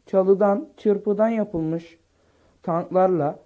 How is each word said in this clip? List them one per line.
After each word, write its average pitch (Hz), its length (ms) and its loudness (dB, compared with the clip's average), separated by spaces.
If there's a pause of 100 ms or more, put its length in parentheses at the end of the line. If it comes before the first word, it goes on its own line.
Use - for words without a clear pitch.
çalıdan, 196 680 2
çırpıdan 208 520 0
yapılmış 170 680 -6 (640)
tanklarla 175 840 0